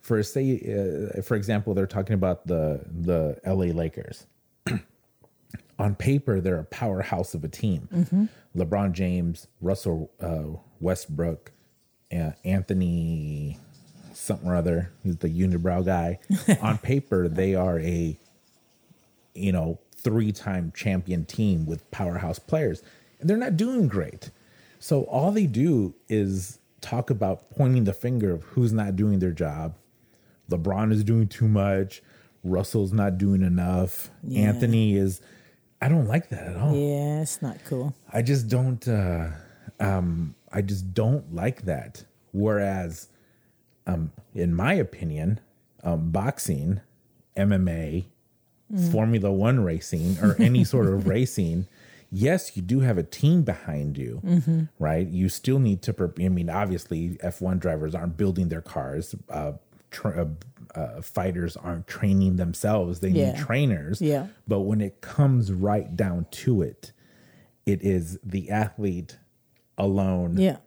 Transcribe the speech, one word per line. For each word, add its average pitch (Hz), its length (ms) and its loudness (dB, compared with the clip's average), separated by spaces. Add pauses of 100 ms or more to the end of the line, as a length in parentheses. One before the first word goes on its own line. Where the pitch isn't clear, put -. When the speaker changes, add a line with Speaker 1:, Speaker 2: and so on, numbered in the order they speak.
Speaker 1:
for 110 220 0
say, 101 960 -2
uh, - 40 -6
for - 120 -2
example, 104 400 -2
they're 98 120 0
talking 98 280 -2
about 92 320 0
the, 78 400 0
the 85 580 -2
L 95 200 0
A 87 80 0
Lakers. - 540 -6 (400)
<clears throat> - 1120 -12
On 101 160 2
paper, 131 460 2
they're 87 200 0
a 80 40 -8
powerhouse 95 720 -4
of 113 100 -6
a - 40 -4
team. - 460 -4
Speaker 2:
Mm-hmm. 175 300 2 (340)
Speaker 1:
LeBron 95 340 0
James, 87 540 -2 (140)
Russell, 87 500 -2 (100)
uh, 80 380 -6 (220)
Westbrook, 85 720 -4 (580)
uh, 82 200 -4 (160)
Anthony 82 1120 -2 (560)
something - 340 -6
or 90 80 2
other, 87 340 0 (120)
he's 90 160 -2
the 87 100 -2
unibrow 90 560 2
guy. 87 340 0 (220)
Speaker 2:
<laughs> - 220 2
Speaker 1:
On 107 160 0
paper, 104 500 0
they 95 260 2
are 90 260 2
a, 82 380 -2 (1160)
you 95 180 0
know, 82 260 0 (180)
three-time 104 760 0
champion 90 520 -2
team 92 400 0
with 80 240 -6
powerhouse 87 480 -4
players. 147 440 -2 (380)
And 156 80 0
they're 208 80 4
not 240 200 0
doing 226 320 2
great. 98 420 -6 (480)
So 143 260 0
all 147 280 2
they 208 140 2
do 123 480 2 (140)
is 95 500 0 (220)
talk - 300 -4
about 98 400 -2
pointing 127 340 4
the 98 80 2
finger 117 400 0
of 80 120 -2
who's 120 280 2
not 104 240 0
doing 104 220 4
their 90 140 2
job. 80 440 -4 (760)
LeBron 98 420 2
is 107 120 4
doing 110 240 4
too 110 200 0
much. 98 540 2 (420)
Russell's 92 480 0
not 101 260 2
doing 98 240 4
enough. 90 680 0 (120)
Speaker 2:
Yeah. 104 260 2
Speaker 1:
Anthony 110 480 4
is, 95 240 0 (600)
I 127 60 2
don't 151 180 4
like 147 220 0
that - 180 -8
at 87 100 -6
all. 135 180 2
Speaker 2:
Yeah, 143 480 0
it's - 200 -6
not 135 220 -6
cool. 135 300 -4 (180)
Speaker 1:
I 113 100 0
just 123 260 0
don't, 127 380 0
uh, 90 420 0 (520)
um, 87 540 0 (180)
I 104 100 0
just 95 320 -4
don't 139 400 0
like 101 280 -4
that. 76 420 -6 (280)
Whereas, 98 760 -2 (800)
um, 85 260 -2 (220)
in 87 200 0
my 110 200 2
opinion, 82 640 -2 (420)
um, 82 280 0
boxing, 95 680 -2 (560)
M 101 160 2
M 95 160 4
A, 82 380 -4 (640)
Speaker 2:
Mm. 175 180 2
Speaker 1:
Formula 110 400 2
One 110 300 4
racing, 85 600 0
or 208 200 4
any 127 240 6
sort 123 220 2
of 95 200 2
Speaker 2:
<laughs> - 0 -
Speaker 1:
racing, 95 600 0 (420)
yes, 135 460 0
you 95 60 -4
do 113 180 2
have 120 180 4
a 82 60 0
team 160 380 4
behind 73 540 -2
you, - 300 -8
Speaker 2:
Mm-hmm. 165 360 2 (180)
Speaker 1:
right? 80 260 0
You 90 220 0
still 131 320 0
need 101 220 2
to, 110 100 -4
pre-, 87 320 -2
I 95 40 4
mean, 87 220 2
obviously, 87 720 -2
F 90 200 -6
one 92 200 0
drivers 78 340 -2
aren't 82 220 -4
building 92 320 0
their 80 140 -4
cars. 69 520 -8 (160)
Uh, 76 220 -6 (400)
tra-, 85 340 -2 (480)
uh, - 20 -10
uh, 67 240 -8
fighters 87 560 -4
aren't 87 300 -8
training 98 520 2
themselves. 90 600 0
They 95 120 0
Speaker 2:
Yeah. 139 240 4
Speaker 1:
need 143 60 -8
trainers. 113 600 0
Speaker 2:
Yeah. 147 240 0 (220)
Speaker 1:
But 202 140 2
when 208 180 2
it 202 200 -4
comes 127 520 2
right 98 440 0
down 87 360 0
to 117 280 0
it, - 300 -6 (760)
it 101 180 0
is 92 400 0
the 95 260 -6
athlete 101 640 -2 (640)
alone 95 600 2
Speaker 2:
Yeah. 185 180 4 (100)